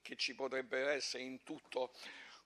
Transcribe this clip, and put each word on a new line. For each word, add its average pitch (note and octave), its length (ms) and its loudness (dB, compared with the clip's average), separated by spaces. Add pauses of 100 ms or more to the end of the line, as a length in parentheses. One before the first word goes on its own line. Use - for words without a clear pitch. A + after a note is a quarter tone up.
che - 140 -6
ci - 180 0
potrebbero C3 560 2
essere B2+ 320 2
in C3 220 -6
tutto C3 480 -2 (540)